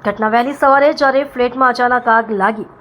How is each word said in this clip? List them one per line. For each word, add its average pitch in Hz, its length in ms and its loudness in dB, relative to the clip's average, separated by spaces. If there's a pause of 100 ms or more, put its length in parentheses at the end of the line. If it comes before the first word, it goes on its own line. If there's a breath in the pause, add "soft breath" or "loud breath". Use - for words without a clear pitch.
ઘટના 214 340 -2
વહેલી 262 220 -2
સવારે 277 340 4 (120)
જ્યારે 269 280 0
ફ્લેટમાં 247 460 0
અચાનક 247 400 0
આગ 220 240 -4
લાગી 214 280 -4 (100)